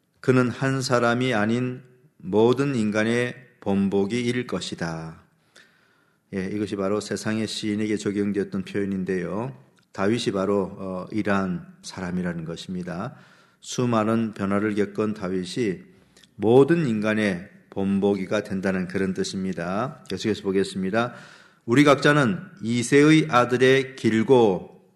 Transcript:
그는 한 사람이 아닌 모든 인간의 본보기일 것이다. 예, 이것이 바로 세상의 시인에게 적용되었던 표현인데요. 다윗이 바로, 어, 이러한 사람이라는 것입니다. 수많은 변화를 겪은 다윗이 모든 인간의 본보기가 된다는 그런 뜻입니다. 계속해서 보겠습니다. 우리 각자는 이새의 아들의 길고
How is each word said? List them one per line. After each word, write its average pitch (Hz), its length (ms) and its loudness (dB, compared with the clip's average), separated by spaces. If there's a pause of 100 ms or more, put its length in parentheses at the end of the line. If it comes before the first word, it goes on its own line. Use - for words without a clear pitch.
(220)
그는 127 280 4
한 135 320 -2
사람이 123 520 0
아닌 123 480 -2 (360)
모든 120 580 2
인간의 113 600 0 (240)
본보기일 101 880 -2
것이다. 82 760 -8 (1120)
예, 95 140 -4
이것이 104 280 -6
바로 98 240 0
세상의 107 480 -4
시인에게 104 500 -4
적용되었던 101 680 -2
표현인데요. 98 920 -4 (360)
다윗이 110 420 0
바로, 98 440 0
어, 92 340 -8
이러한 98 540 -2 (180)
사람이라는 87 640 -6
것입니다. 90 680 -10 (460)
수많은 113 720 0
변화를 101 400 0
겪은 104 400 -2
다윗이 92 680 -4 (520)
모든 139 520 4
인간의 107 600 0 (220)
본보기가 98 760 0
된다는 95 440 -2
그런 95 260 -2
뜻입니다. 95 960 -6
계속해서 98 320 -4
보겠습니다. 98 720 -2 (520)
우리 131 180 4
각자는 143 560 4 (240)
이새의 143 640 4
아들의 127 680 4
길고 110 880 2 (120)